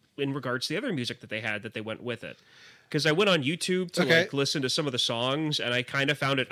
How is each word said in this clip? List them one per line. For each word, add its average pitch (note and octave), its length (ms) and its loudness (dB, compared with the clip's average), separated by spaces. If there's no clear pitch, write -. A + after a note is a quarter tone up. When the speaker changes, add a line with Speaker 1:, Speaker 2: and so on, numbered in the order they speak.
Speaker 1:
in C#3 160 0
regards B2+ 320 -2
to D3 80 -4
the F3 40 -2
other B3 140 -4
music B2 280 -4
that - 100 -18
they G#2+ 100 -4
had G#2+ 220 -4
that A2 100 -10
they A2 80 -8
went G#2+ 220 -8
with A#2 200 -6
it. D#2 160 -12
'Cause D3+ 140 0
I D#3+ 80 4
went G3+ 160 4
on E3+ 140 4
YouTube F3 500 -2
to, F3 100 2
Speaker 2:
Okay. E3 180 6
Speaker 1:
like, F#3 120 0
listen C#3 300 0
to B2+ 80 0
some D#3 160 0
of C3 60 -2
the B2 60 -2
songs, C3+ 600 0
and A#2+ 160 0
I B2 80 2
kinda C#3 320 0
found C#3 240 0
it B2 120 0